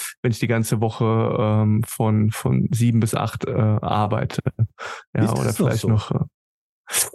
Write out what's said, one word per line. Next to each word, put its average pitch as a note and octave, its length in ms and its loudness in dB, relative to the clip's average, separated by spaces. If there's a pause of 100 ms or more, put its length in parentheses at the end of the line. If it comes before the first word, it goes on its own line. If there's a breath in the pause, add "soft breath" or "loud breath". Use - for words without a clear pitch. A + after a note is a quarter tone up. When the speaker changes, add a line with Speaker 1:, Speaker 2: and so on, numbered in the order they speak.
(220 loud breath)
Speaker 1:
wenn B2 100 0
ich - 80 -4
die A2+ 80 0
ganze A2+ 340 0
Woche, A2+ 580 0
ähm, G#2+ 480 2
von, G#2+ 440 0
von - 400 0
sieben A#2 280 2
bis G#2+ 160 0
acht, - 300 -4
äh, - 60 -4
arbeite. G#2+ 880 0 (760 loud breath)
Ja, - 80 2
Speaker 2:
Ist - 100 2
das C3+ 60 0
Speaker 1:
oder - 60 0
Speaker 2:
noch A2+ 100 0
Speaker 1:
vielleicht A#2+ 260 0
Speaker 2:
so? F#2+ 60 -2
Speaker 1:
noch, G#2+ 240 0
äh, - 140 -2 (880 loud breath)